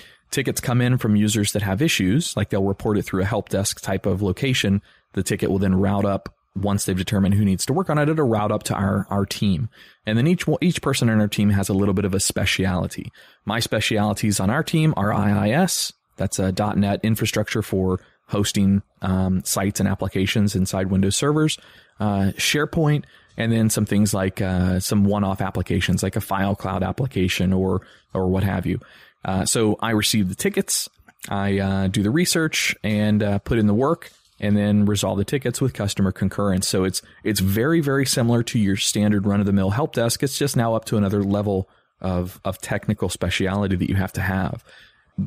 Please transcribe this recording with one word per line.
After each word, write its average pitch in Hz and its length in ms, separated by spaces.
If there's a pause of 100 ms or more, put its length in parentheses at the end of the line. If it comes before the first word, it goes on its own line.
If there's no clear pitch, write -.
(300)
tickets 131 320
come 123 200
in 123 180
from 107 160
users 104 380
that 101 100
have 98 180
issues, 143 560
like, 104 120
they'll 98 140
report 101 340
it 92 40
through 92 220
a - 20
help 104 240
desk - 320
type 98 240
of 98 160
location. 101 600 (320)
The 95 100
ticket - 260
will 98 80
then - 180
route 98 300
up, 98 280 (220)
once 98 300
they've 92 120
determined 95 380
who 107 100
needs 95 200
to 131 80
work 185 160
on 151 80
it, 147 120
it'll 156 180
route 107 240
up 107 120
to - 100
our, - 360
our 139 160
team. 151 440 (360)
And 110 120
then 123 100
each, 175 180 (160)
each 170 200
person 131 280
in 110 100
our 104 80
team 104 240
has 101 180
a 110 40
little 101 200
bit 101 120
of 92 80
a 98 60
specialty. 95 920 (340)
My 107 140
specialties 107 800
on 98 100
our 143 140
team 156 340
are 101 160
I 104 360
I - 20
S. 175 420 (220)
That's - 240
a 95 120
dot 101 260
net 101 260
infrastructure 110 580
for 92 380 (300)
hosting, 101 520 (200)
um, 92 420
sites 101 360
and 98 80
applications 98 680
inside 95 340
Windows 98 260
servers, 151 420 (420)
uh, 98 380
SharePoint, 147 680 (320)
and 113 140
then 113 180
some 107 160
things 104 280
like, 95 280
uh, 92 380
some 101 260
one-off 98 360
applications, 92 600
like 95 140
a 104 60
file 98 340
cloud 95 260
application 95 720
or, 95 300 (320)
or 92 120
what 92 160
have 98 220
you. - 140 (440)
Uh, 95 220
so 107 340
I 113 120
receive 107 360
the 95 80
tickets, - 540 (400)
I, 98 300
uh, 95 280
do 101 140
the 101 80
research 160 760
and, 107 380
uh, 101 180
put 120 200
in 107 80
the 101 80
work, 139 360 (280)
and 104 160
then 104 300
resolve 101 320
the 101 80
tickets 131 340
with 131 140
customer 101 380
concurrence. 98 560
So 95 160
it's, 92 180 (220)
it's 101 160
very, 110 400
very 139 260
similar 117 380
to 120 160
your 98 160
standard 104 500
run-of-the-mill 98 460
help 143 220
desk. 117 300
It's 139 140
just 139 180
now 117 200
up 110 100
to 117 120
another 101 260
level 98 440 (340)
of, 90 440
of 95 140
technical 104 500
speciality 95 640
that 90 140
you - 60
have 95 180
to - 80
have. 95 420 (640)